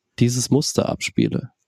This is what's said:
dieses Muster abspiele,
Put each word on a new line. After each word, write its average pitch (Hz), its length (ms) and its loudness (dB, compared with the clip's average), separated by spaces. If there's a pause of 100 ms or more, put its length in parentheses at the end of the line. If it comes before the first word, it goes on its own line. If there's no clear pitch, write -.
(180)
dieses 120 320 0
Muster - 380 0
abspiele, - 640 -2 (180)